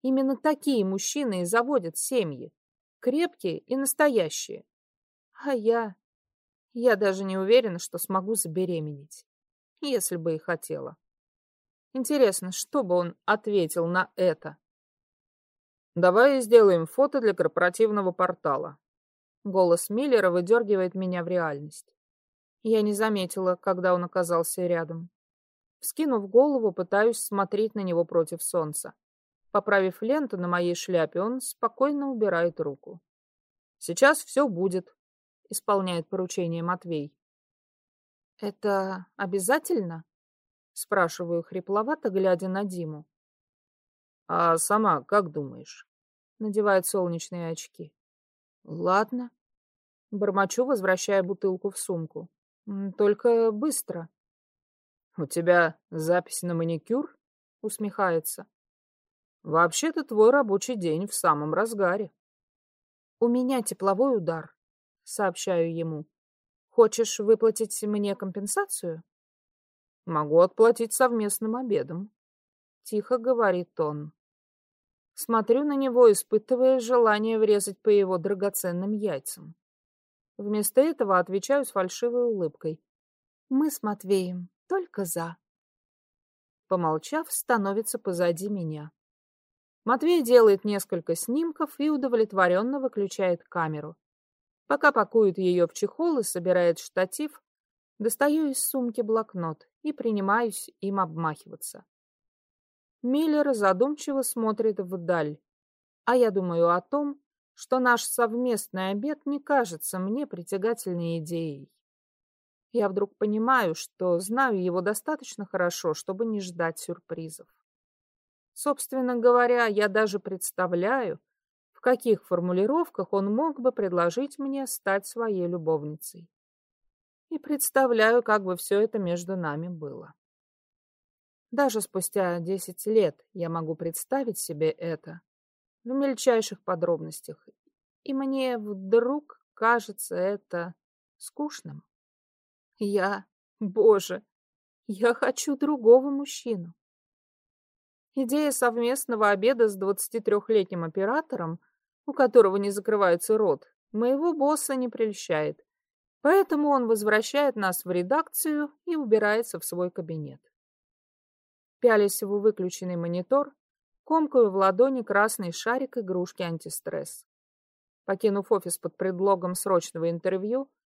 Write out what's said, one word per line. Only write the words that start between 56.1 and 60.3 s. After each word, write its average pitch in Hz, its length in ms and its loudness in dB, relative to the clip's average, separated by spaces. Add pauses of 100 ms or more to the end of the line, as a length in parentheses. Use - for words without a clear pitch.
на 175 100 -4
маникюр?» — 165 640 -4 (420)
усмехается. 196 840 -4 (960)
«Вообще-то 170 600 0
твой 214 260 6